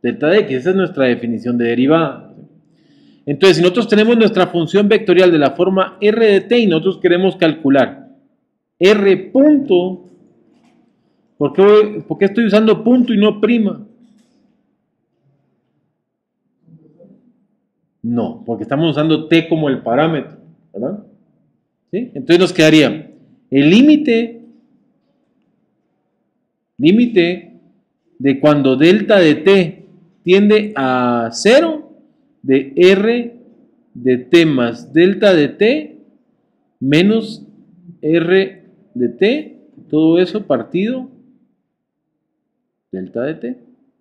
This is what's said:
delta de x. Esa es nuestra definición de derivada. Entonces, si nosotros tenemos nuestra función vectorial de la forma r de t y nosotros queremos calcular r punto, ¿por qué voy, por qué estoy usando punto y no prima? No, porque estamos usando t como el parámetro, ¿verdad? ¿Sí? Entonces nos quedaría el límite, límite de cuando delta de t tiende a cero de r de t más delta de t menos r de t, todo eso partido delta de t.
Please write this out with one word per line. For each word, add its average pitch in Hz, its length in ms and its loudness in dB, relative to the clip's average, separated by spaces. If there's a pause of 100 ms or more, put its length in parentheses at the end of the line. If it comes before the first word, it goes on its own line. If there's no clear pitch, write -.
delta 123 260 -4
de 190 120 2
x. 135 180 -4
Esa 143 120 -4
es 185 60 0
nuestra 165 300 -2
definición 117 520 -4
de 120 80 -2
derivada. 135 680 -2 (920)
Entonces, 156 300 2
si 165 60 -2
nosotros 180 260 0
tenemos 214 280 2
nuestra 196 300 2
función 185 420 -2
vectorial 190 420 2
de 165 80 2
la 139 120 2
forma 185 500 -4
r 220 260 2
de 196 140 2
t 233 180 -2
y 233 80 0
nosotros 170 320 -2
queremos 180 380 0
calcular 139 720 -2 (680)
r 196 380 2 (140)
punto, 208 800 0 (1300)
¿por 143 160 -4
qué 185 100 0
voy, 208 400 4
por 160 160 -12
qué 196 80 0
estoy 226 200 -2
usando 220 380 0
punto 247 280 2
y 202 60 0
no 208 220 0
prima? 208 460 -2 (4000)
No, 117 440 -6
porque 110 160 -8
estamos 151 280 -4
usando 151 360 -4
t 165 220 0
como 156 200 -4
el 131 140 -4
parámetro, 151 560 -4 (340)
¿verdad? 156 320 -12 (840)
¿Sí? 233 240 -10
Entonces 147 240 0
nos 180 140 0
quedaría 156 580 2 (400)
el 139 200 2
límite, 233 760 2 (2250)
límite 180 840 0 (580)
de 135 220 -2
cuando 143 360 2
delta 196 420 2
de 156 160 4
t 185 520 0 (360)
tiende 208 540 2
a 123 560 -2
cero 302 520 0 (580)
de 135 340 -2
r 202 640 0 (540)
de 123 240 -2
t 165 280 2
más 123 460 -4
delta 190 420 2
de 147 140 2
t 269 500 -4 (800)
menos 180 680 -2 (540)
r 170 600 -2 (320)
de 120 140 -4
t, 254 520 -4 (300)
todo 160 300 2
eso 196 260 -4
partido 202 640 -6 (1800)
delta 95 300 -10
de 151 120 -8
t. 247 240 -12 (420)